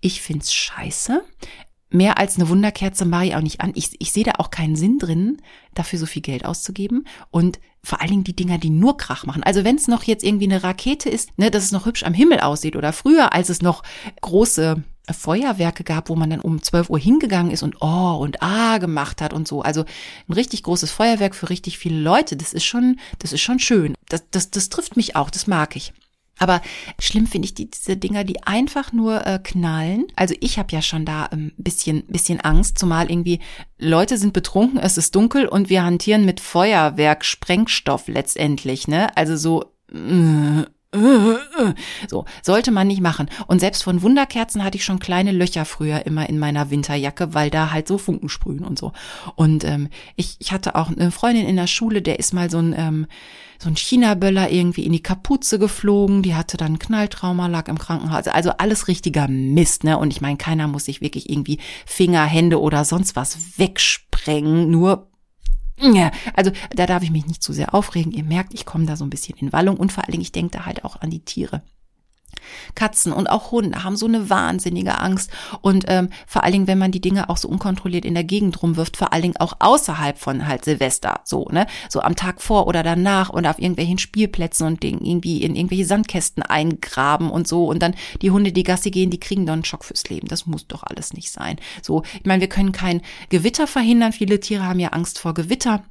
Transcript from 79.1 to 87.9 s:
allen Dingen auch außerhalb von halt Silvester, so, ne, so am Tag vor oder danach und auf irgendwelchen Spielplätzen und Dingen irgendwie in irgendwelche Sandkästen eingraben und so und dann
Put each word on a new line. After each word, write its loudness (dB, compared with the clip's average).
allen 0
Dingen 0
auch -2
außerhalb 2
von -4
halt -4
Silvester, 0
so, -4
ne, 2
so -4
am 2
Tag -6
vor 2
oder 0
danach 2
und -2
auf 0
irgendwelchen -2
Spielplätzen -2
und -2
Dingen -4
irgendwie -2
in -2
irgendwelche -2
Sandkästen -2
eingraben 0
und -2
so 2
und 0
dann 0